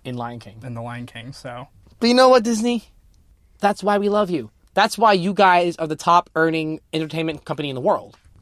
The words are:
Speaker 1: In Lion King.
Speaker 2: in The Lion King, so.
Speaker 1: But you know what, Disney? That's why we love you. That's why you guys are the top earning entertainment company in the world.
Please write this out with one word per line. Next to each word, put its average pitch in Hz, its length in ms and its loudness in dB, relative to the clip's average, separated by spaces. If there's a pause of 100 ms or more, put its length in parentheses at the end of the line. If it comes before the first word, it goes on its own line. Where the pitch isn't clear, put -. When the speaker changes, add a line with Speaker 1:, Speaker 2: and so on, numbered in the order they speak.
Speaker 1:
In 127 120 -10
Lion 120 220 -10
King. 107 260 -20
Speaker 2:
in 123 100 -12
The 117 80 -12
Lion 120 240 -12
King, 120 260 -18
so. 123 340 -16 (320)
Speaker 1:
But 233 100 0
you 240 60 4
know 262 140 6
what, 254 160 6
Disney? 233 400 -2 (760)
That's 202 240 -2
why 202 160 2
we 208 100 0
love 208 220 0
you. 127 200 -4 (240)
That's 214 220 0
why 208 180 4
you 185 200 -2
guys 175 420 4
are 160 120 -6
the 151 80 -6
top 175 400 2
earning 160 440 0 (120)
entertainment 160 520 -6
company 147 260 -6
in 131 40 -8
the 127 60 -8
world. 117 360 -2 (260)